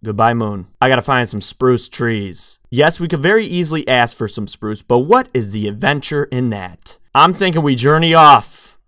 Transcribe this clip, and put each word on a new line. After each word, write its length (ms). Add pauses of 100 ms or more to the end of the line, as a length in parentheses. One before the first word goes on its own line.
Goodbye, 300
moon. 320 (140)
I 80
gotta 120
find 280
some 120
spruce 480
trees. 680 (120)
Yes, 280
we 80
could 140
very 260
easily 400
ask 300
for 100
some 220
spruce, 340
but 180
what 320
is 200
the 160
adventure 560
in 240
that? 500 (160)
I'm 180
thinking 300
we 140
journey 360
off 760